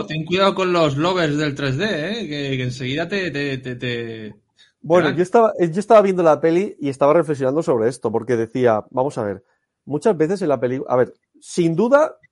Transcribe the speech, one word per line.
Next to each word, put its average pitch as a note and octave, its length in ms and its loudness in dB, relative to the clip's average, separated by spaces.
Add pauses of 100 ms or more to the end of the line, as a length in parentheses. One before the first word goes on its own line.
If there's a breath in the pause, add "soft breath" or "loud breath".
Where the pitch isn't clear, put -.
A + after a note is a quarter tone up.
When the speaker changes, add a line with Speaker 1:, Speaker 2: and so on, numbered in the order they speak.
Speaker 1:
tres - 20 -14
D. D#3 80 -10
Speaker 2:
ten D#3 100 -6
cuidado F#3 300 2
con F#3 180 0
los D3+ 240 2
lovers E3 400 0
del D3+ 180 -2
tres C3+ 220 -4
D, F#3+ 80 -2
¿eh? G3 420 -6
Que, C#3+ 300 -6
que B2+ 60 -4
enseguida C3 440 -6
te, F#3 240 -6
te, C#3+ 280 -4
te, B2+ 160 -10
te, A#2 600 -8 (460 soft breath)
Speaker 1:
Bueno, E3 240 4
Speaker 2:
te D3 60 0
dan. C3+ 60 -4
Speaker 1:
yo F3 60 0
estaba, G#3+ 360 4
yo F3 200 0
estaba G#3+ 220 6
viendo F#3 220 0
la D3 180 4
peli E3+ 380 0
y C#3+ 100 -4
estaba C#3+ 240 2
reflexionando D3 500 0
sobre B2 240 0
esto, A#2+ 240 -4
porque A2+ 240 -2
decía, A2+ 540 2
vamos C3 280 -4
a A#2+ 60 -4
ver, G2 200 -6 (420)
muchas D3+ 320 0
veces E3+ 240 0
en E3 80 0
la C3+ 100 0
peli-, B2+ 280 -2
a B2+ 100 0
ver, A#2+ 160 0 (260)
sin E3 360 -2
duda, C4 420 2 (140)